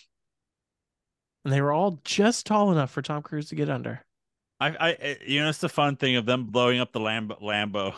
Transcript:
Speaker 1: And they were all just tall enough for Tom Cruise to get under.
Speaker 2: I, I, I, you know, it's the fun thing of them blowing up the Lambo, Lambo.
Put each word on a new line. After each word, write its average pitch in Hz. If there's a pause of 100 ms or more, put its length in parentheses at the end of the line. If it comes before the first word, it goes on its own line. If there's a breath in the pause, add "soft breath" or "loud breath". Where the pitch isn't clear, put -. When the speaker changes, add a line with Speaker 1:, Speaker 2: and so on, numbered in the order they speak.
(1400)
Speaker 1:
And 135
they 139
were 143
all 175
just 220
tall 208
enough 147
for 143
Tom 147
Cruise 151
to 156
get 147
under. 123 (540)
Speaker 2:
I, 139
I, 160
I, 143
you 139
know, 156
it's 147
the 175
fun 143
thing 131
of 117
them 123
blowing 123
up 123
the 117
Lambo, 110
Lambo. 104